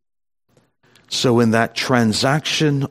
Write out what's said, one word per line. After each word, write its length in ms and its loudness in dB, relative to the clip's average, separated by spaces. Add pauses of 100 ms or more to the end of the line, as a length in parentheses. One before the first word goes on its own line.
(1080)
So 320 0
in 100 2
that 240 0
transaction 1160 0